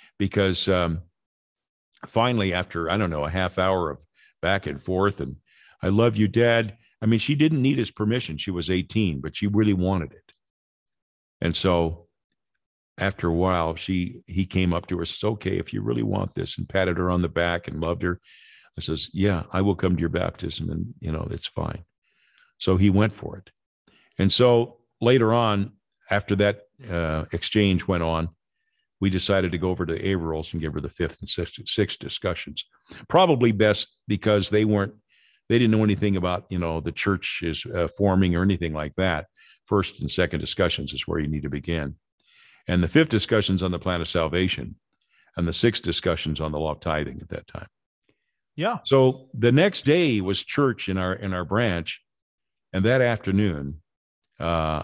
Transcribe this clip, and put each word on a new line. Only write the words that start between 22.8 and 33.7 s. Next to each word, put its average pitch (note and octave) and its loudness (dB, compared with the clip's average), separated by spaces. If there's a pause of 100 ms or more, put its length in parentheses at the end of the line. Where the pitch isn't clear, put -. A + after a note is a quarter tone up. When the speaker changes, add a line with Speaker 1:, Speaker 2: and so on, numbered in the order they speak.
Speaker 1:
went G#2 4
for - -12
it. - -20 (640)
And G2 4
so A#2+ 4 (220)
later A#2 4
on, A2 2 (360)
after G2+ 0
that, G2+ 2 (280)
uh, D#2+ -2
exchange F#2+ 2
went F2+ 0
on, E2 -2 (680)
we G2 2
decided F#2 2
to F2+ -4
go F#2 0
over F2+ -2
to E2 -2
the - -6
Averils D#2+ -4
and E2 -6
give D#2 -4
her D2 -4
the D2+ -8
fifth - -6
and - -14
sixth, - -6
sixth - 0
discussions. - -6 (380)
Probably C#3+ 4
best G#2 2 (120)